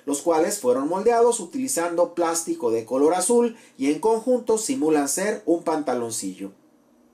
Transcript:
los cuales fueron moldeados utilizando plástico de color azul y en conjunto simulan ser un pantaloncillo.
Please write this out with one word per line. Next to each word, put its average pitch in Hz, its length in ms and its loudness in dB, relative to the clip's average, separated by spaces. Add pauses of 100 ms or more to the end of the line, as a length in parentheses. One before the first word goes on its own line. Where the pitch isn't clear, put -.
los 143 160 -6
cuales 165 380 0
fueron 131 300 0
moldeados 233 500 2
utilizando 170 760 -2
plástico 165 580 -2
de 113 120 0
color 143 300 2
azul 240 420 2 (220)
y 139 140 0
en 156 80 -2
conjunto 226 580 2
simulan 147 500 0
ser 208 380 -2
un 165 180 2
pantaloncillo. 117 880 -4 (640)